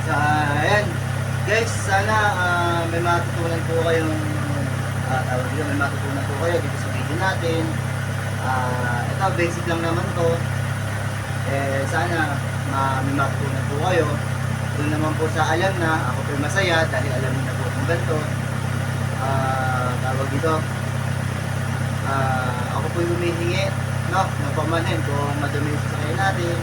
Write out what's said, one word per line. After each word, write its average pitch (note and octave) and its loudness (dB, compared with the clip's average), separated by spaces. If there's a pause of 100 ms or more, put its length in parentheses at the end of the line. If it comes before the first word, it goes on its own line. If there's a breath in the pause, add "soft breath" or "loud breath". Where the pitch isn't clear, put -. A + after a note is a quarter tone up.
So, - -2 (480)
ayan. G#3 4 (640)
Guys, A3+ 2 (160)
sana, G3+ 2 (200)
ah, F3 2 (100)
may E3+ 0
matutunan E3+ 0 (100)
po E3 2
kayong, D#3+ 2 (880)
ah, C3+ 2
tawag B2+ 0
dito, D3+ -2
may C#3 2
matutunan C#3 0
po C3+ -2 (100)
kayo E3+ 2
dito - -2
sa - -2
video - -2
natin. E3 0 (800)
Ah, - 0
ito, - 0 (120)
basic E3+ 0
lang E3 0
naman E3 0 (160)
to. E3+ 4 (1200)
Eh, C#3 0
sana C#3 0 (360)
ma-, C3+ 0
may C3+ 0
matutunan C3+ 0
po C#3+ -2 (120)
kayo. E3+ 4 (720)
Doon D3 0
naman D#3 2
po D#3 2
sa D#3 2
alam F3+ 2
na, D#3+ 0
ako - -2
po'y C#3+ -2
masaya E3 2
dahil - 0
alam - 0
niyo - 0
na - -2
po - -2
kung - -2
ganito. E3 0 (1000)
Ah, C3 0 (120)
tawag C3+ 0
dito, D#3 0 (1500)
ah, C3 0 (280)
ako - 0
po'y E3+ 0
humihingi, E3+ 0 (440)
no, F#3+ 2
ng - -2
pamanin E3 2
kung - 0
madumi - 0
yung - 0
sasakyan - -2
natin. C#3 0